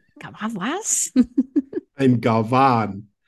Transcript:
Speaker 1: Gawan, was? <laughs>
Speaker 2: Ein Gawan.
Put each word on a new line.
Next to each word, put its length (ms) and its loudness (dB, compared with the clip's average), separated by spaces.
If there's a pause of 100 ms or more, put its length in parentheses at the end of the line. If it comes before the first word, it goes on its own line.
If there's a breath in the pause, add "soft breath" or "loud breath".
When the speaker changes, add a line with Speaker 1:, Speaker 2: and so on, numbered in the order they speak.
(200)
Speaker 1:
Gawan, 380 -10
was? 580 -4
<laughs> 800 -2
Speaker 2:
Ein 260 2
Gawan. 920 0 (160)